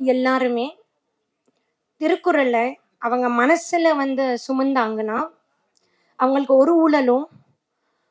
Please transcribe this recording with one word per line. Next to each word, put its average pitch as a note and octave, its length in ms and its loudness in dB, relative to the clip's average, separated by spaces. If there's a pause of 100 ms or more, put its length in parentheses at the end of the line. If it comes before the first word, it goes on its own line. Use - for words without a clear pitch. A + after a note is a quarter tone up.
எல்லாருமே B3+ 640 -2 (1300)
திருக்குறளை C#4+ 680 0 (320)
அவங்க B3 300 -2
மனசுல D#4+ 680 0
வந்து C4+ 420 -2
சுமந்தாங்கன்னா, A#3 800 -2 (1000)
அவங்களுக்கு C4+ 380 2
ஒரு D#4+ 200 4
ஊழலும், D4 480 2 (880)